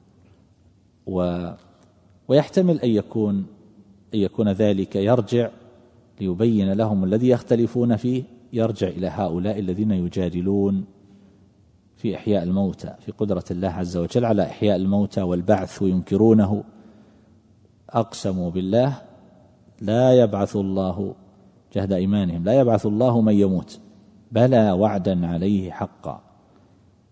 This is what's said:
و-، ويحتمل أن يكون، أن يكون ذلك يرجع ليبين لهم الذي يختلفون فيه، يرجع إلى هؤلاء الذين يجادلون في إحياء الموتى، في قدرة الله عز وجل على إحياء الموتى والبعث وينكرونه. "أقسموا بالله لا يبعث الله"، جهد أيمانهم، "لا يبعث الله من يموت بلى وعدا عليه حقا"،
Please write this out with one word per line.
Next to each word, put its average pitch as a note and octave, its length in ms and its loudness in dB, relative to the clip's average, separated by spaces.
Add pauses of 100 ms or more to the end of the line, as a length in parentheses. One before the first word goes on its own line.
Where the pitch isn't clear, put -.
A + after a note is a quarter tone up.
(1080)
و-، F2 440 -2 (760)
ويحتمل D#3 520 0
أن B2 100 0
يكون، G#2 460 -2 (760)
أن A2 60 -2
يكون G#2 300 0
ذلك G2 460 0
يرجع A2+ 540 0 (720)
ليبين G2 520 0
لهم G#2+ 300 0
الذي A2 260 2
يختلفون A#2+ 680 2
فيه، B2+ 280 -4 (300)
يرجع A2 340 -2
إلى F2+ 200 -6
هؤلاء F#2 520 -4
الذين G2+ 320 -2
يجادلون F#2+ 960 -2 (1080)
في G2+ 200 -6
إحياء G2+ 280 -2
الموتى، F#2 560 -4
في - 120 -14
قدرة G2+ 400 -4
الله F#2 180 -4
عز F2 280 -6
وجل F2 280 -2
على G#2 180 2
إحياء G#2 320 0
الموتى G2 460 0
والبعث F#2 600 0
وينكرونه. G2+ 800 2 (1300)
"أقسموا F#2 640 -4
بالله G#2+ 500 0 (800)
لا A#2+ 320 4
يبعث G2+ 420 2
الله"، F#2+ 600 -2 (600)
جهد G2 180 -2
أيمانهم، F#2 500 0
"لا A2+ 160 4
يبعث A2+ 260 2
الله A#2 360 2
من G#2+ 120 4
يموت F#2+ 460 0 (520)
بلى A#2 400 4
وعدا F#2+ 560 0
عليه F#2 440 -2
حقا"، - 500 -10 (920)